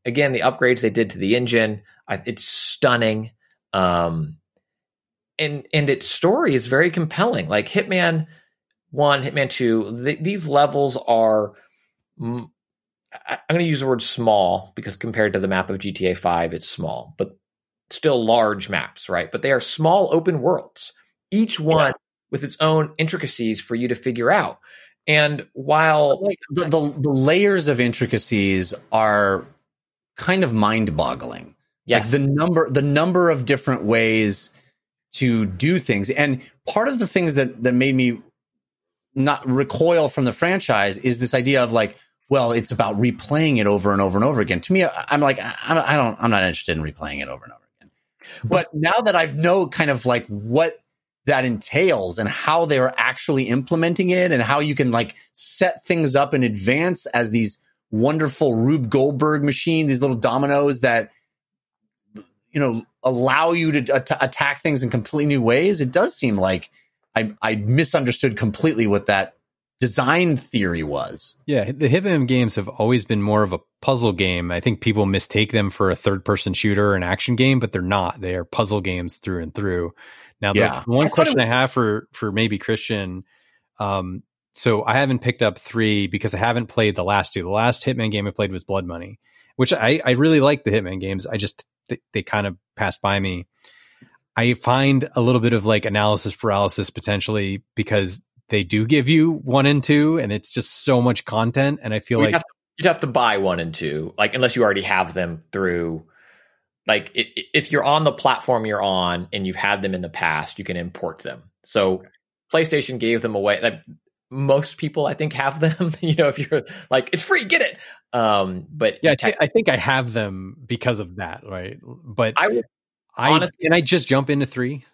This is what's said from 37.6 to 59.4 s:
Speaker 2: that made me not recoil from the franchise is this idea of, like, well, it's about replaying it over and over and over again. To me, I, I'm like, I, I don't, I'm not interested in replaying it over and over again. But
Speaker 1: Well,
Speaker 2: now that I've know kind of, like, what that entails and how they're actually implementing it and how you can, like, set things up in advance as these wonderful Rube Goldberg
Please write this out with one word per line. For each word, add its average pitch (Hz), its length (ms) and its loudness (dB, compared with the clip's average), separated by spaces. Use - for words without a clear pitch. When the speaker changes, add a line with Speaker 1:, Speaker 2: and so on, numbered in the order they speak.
Speaker 2:
that 123 100 2
made 131 220 2
me 123 260 2
not 135 340 0
recoil 147 600 2
from 135 160 0
the 117 80 0
franchise 113 640 0
is 123 200 0
this 123 160 -2
idea 131 300 2
of, 113 80 -2
like, 110 260 0
well, 127 220 2
it's 117 200 -2
about 104 280 0
replaying 143 580 0
it 104 80 2
over 101 280 2
and 98 80 2
over 95 140 0
and 104 80 2
over 127 180 2
again. 90 200 -2
To - 120 -2
me, 190 100 4
I, - 260 -4
I'm 147 120 2
like, 135 180 2
I, 117 160 -10
I 151 280 2
don't, 120 240 0
I'm 117 100 2
not 98 140 4
interested 85 340 -2
in 78 60 -4
replaying 73 400 -10
it 65 60 -10
over 65 160 -14
and 58 80 -20
over 53 100 -20
again. - 120 -20
But 113 80 -6
Speaker 1:
Well, 175 220 4
Speaker 2:
now 170 320 2
that 196 100 4
I've 160 200 0
know 175 300 2
kind 147 240 0
of, 123 160 -2
like, 120 220 0
what 117 500 0
that 135 200 2
entails 117 720 0
and 104 120 -2
how 165 360 0
they're 127 340 2
actually 131 500 0
implementing 165 640 0
it 180 200 2
and 127 100 2
how 139 180 0
you 147 160 -2
can, 131 160 2
like, 117 240 -2
set - 500 -2
things 156 320 0
up 143 180 2
in 131 100 2
advance 123 640 0
as 120 240 0
these 110 260 0
wonderful 143 640 2
Rube 123 360 2
Goldberg 143 540 2